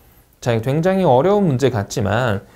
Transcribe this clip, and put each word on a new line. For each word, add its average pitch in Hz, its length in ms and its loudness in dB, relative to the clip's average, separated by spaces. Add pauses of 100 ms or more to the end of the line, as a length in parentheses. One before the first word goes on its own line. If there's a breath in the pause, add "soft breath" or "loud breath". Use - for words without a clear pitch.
(420 soft breath)
자, 127 100 -2
이게 113 100 0
굉장히 160 420 0
어려운 180 440 2
문제 131 220 2
같지만 104 760 -2 (100)